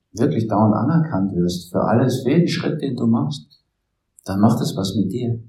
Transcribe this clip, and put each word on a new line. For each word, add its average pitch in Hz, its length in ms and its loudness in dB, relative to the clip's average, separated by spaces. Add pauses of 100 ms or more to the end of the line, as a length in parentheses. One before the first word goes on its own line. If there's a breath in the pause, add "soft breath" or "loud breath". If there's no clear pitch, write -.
(140)
wirklich 117 340 0
dauernd 104 260 2
anerkannt 110 600 0
wirst 87 360 -4
für - 120 0
alles, 120 400 0
für 123 80 0
jeden 170 160 4
Schritt, - 340 -4
den 131 140 -4
du 120 100 -2
machst, 117 420 0 (800)
dann 95 140 -4
macht 110 200 4
es - 160 -4
was 98 200 -4
mit 98 180 0
dir. 117 360 -4